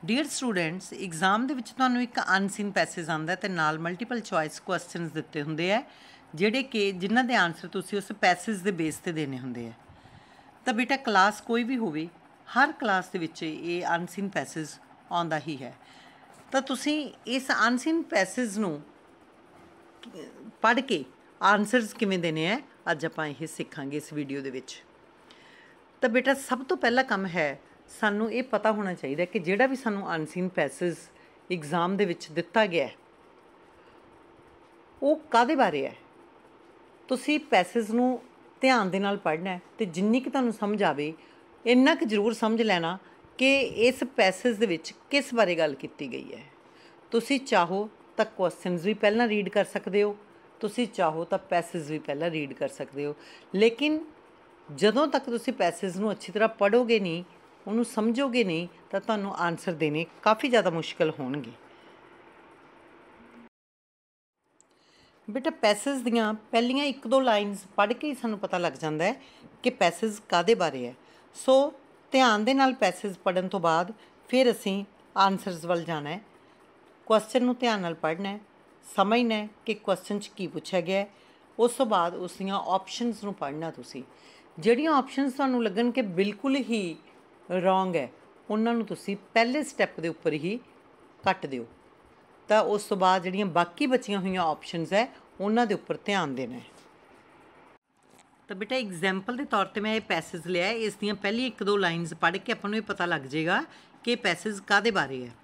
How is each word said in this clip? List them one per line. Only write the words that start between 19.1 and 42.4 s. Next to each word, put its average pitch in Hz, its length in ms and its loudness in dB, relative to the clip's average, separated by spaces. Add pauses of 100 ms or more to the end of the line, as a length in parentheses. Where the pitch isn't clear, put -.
ਪੜ੍ਹ 233 180 6
ਕੇ 208 240 -2 (380)
ਆਨਸਰਸ 208 520 4
ਕਿਵੇਂ 196 240 0
ਦੇਣੇ 160 280 0
ਹੈ, 233 160 0 (280)
ਅੱਜ 160 160 -2
ਆਪਾਂ 156 200 -4
ਇਹ 147 200 -8
ਸਿੱਖਾਂਗੇ 147 500 -8
ਇਸ 147 160 -8
ਵੀਡੀਓ 143 280 -6
ਦੇ 135 100 -8
ਵਿੱਚ। - 320 -12 (1200)
ਤਾਂ 254 60 2
ਬੇਟਾ, 254 260 2
ਸਭ 254 300 -6
ਤੋਂ 359 120 -2
ਪਹਿਲਾ 254 260 2
ਕੰਮ 208 240 -2
ਹੈ, 160 340 -2 (400)
ਸਾਨੂੰ 214 320 0
ਇਹ 240 100 -2
ਪਤਾ 220 300 0
ਹੋਣਾ 208 220 -2
ਚਾਹੀਦਾ 147 300 -4
ਕਿ 180 140 -4
ਜਿਹੜਾ 196 280 2
ਵੀ 262 100 0
ਸਾਨੂੰ 202 380 -4
ਅਨਸੀਨ 165 340 -4
ਪੈਸੇਜ 170 480 -2 (560)
ਐਗਜ਼ਾਮ 170 440 -2
ਦੇ 202 80 2
ਵਿੱਚ 170 280 -6
ਦਿੱਤਾ 170 340 0
ਗਿਆ 165 200 0
ਹੈ, 110 80 -14 (2000)
ਉਹ 302 180 2 (100)
ਕਾਹਦੇ 247 260 4
ਬਾਰੇ 165 300 2
ਹੈ। - 80 -10 (1120)
ਤੁਸੀਂ 262 320 0
ਪੈਸੇਜ 208 500 2
ਨੂੰ 240 180 2 (520)
ਧਿਆਨ 240 300 4
ਦੇ 185 80 0
ਨਾਲ 202 180 0
ਪੜ੍ਹਨਾ 175 340 -2
ਹੈ 180 100 -6 (180)
ਤੇ 220 60 0
ਜਿੰਨੀ 202 360 2
ਕੁ 262 100 -6
ਤੁਹਾਨੂੰ 247 220 0
ਸਮਝ 208 300 -2
ਆਵੇ, 151 300 0 (540)
ਇੰਨਾ 254 280 8
ਕੁ 320 120 -2
ਜ਼ਰੂਰ 214 260 2
ਸਮਝ 220 300 0